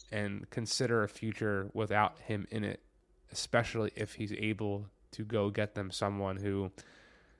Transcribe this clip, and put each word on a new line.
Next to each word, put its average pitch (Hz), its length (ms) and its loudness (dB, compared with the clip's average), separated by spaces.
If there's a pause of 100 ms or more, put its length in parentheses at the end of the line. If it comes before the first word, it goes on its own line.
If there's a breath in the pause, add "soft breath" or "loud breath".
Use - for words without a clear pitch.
(120)
and 101 380 -4
consider 117 520 2
a 101 60 0
future 104 640 0
without 104 480 4
him 101 300 -4
in 110 120 -2
it, 101 180 -4 (520)
especially 113 640 2
if 110 180 -4
he's 104 200 -4
able 104 520 0 (240)
to 113 140 -8
go 107 260 2
get 104 240 0
them 98 160 -2
someone 98 460 0
who 98 340 0 (680 soft breath)